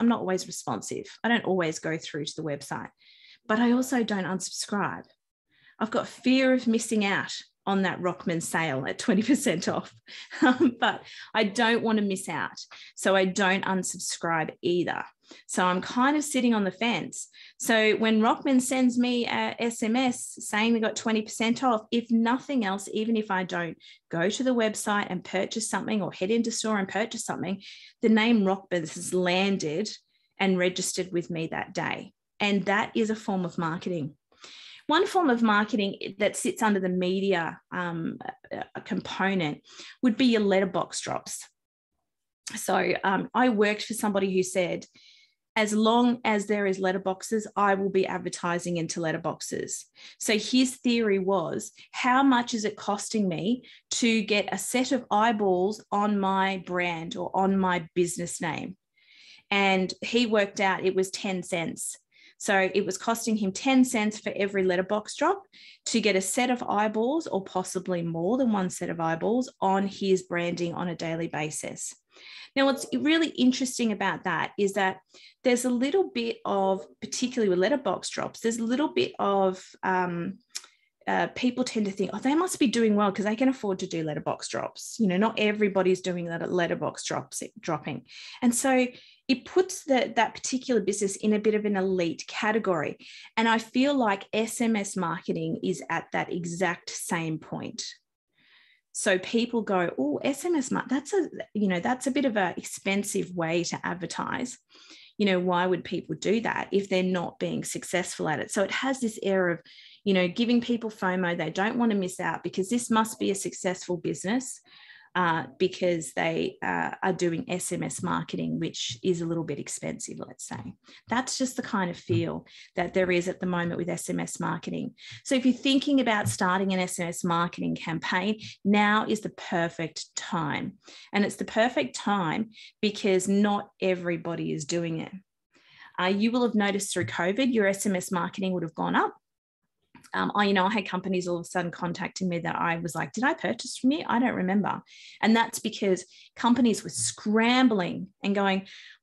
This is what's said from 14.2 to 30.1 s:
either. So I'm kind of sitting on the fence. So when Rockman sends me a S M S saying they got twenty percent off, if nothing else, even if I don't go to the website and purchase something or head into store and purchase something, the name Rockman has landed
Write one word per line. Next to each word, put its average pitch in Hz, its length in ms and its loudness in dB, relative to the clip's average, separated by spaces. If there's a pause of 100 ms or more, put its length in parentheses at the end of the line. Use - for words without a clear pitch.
either. 175 420 0 (420)
So - 180 0
I'm 180 160 2
kind 262 360 2
of 294 80 0
sitting 247 300 2
on 208 100 2
the 185 60 2
fence. - 580 -4 (300)
So 220 380 4
when 220 240 4
Rockman 262 400 4
sends 254 380 2
me 240 280 2
a 220 320 -2
S 233 240 -2
M 220 120 0
S 254 460 -2
saying 220 320 0
they 233 80 2
got 214 160 0
twenty 220 260 0
percent 226 400 -2
off, 240 200 2 (100)
if 233 180 0
nothing 233 540 2
else, 196 280 -2
even 220 240 0
if 214 140 -2
I 185 140 0
don't 170 340 -4 (320)
go 165 180 0
to 214 140 -2
the 254 120 2
website 214 540 0
and 180 140 -4
purchase 220 460 -4
something 208 340 -2
or 170 100 -4
head 190 180 -4
into 226 200 2
store 220 280 -2
and 190 100 0
purchase 226 360 -4
something, 190 380 -6 (400)
the 233 60 4
name 220 340 6
Rockman 185 500 0
has 175 220 -8
landed 185 720 2 (500)